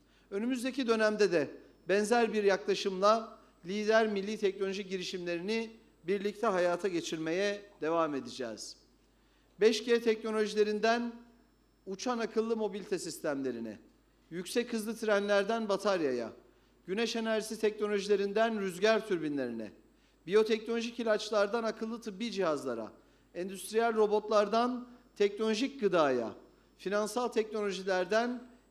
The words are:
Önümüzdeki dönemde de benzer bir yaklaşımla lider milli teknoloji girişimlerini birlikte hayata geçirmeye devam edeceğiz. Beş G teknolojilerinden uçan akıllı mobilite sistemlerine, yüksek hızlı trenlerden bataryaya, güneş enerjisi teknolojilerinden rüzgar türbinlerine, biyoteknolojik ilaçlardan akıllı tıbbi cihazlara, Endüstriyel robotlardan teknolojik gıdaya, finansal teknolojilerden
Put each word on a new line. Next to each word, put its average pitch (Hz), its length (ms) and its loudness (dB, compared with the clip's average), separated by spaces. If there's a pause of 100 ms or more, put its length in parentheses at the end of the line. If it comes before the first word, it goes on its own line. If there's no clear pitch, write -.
(300)
Önümüzdeki 247 560 -2
dönemde 214 460 4
de 151 180 2 (380)
benzer 214 440 4
bir 208 120 0
yaklaşımla 196 920 2 (260)
lider 214 440 4
milli 202 300 -2
teknoloji 196 480 -2
girişimlerini 185 840 -4 (340)
birlikte 202 420 -2
hayata 180 420 2
geçirmeye 175 760 -2 (180)
devam 156 340 0
edeceğiz. 117 600 -8 (840)
Beş 220 240 4
G 233 160 2
teknolojilerinden 220 1120 2 (760)
uçan 233 320 -4
akıllı 220 380 -2
mobilite 202 420 -4
sistemlerine, 135 800 -4 (520)
yüksek 233 420 -4
hızlı 220 240 -4
trenlerden 202 720 2
bataryaya, 156 640 0 (540)
güneş 226 300 -2
enerjisi 220 440 -2
teknolojilerinden 208 1000 2
rüzgar 202 460 2
türbinlerine, 135 640 -4 (540)
biyoteknolojik 220 720 0
ilaçlardan 214 640 0
akıllı 220 380 -6
tıbbi 220 320 -8
cihazlara, 131 600 -2 (420)
Endüstriyel 202 600 -2
robotlardan 214 920 2 (280)
teknolojik 220 640 0
gıdaya, 139 540 2 (440)
finansal 214 500 -2
teknolojilerden 214 1120 0 (280)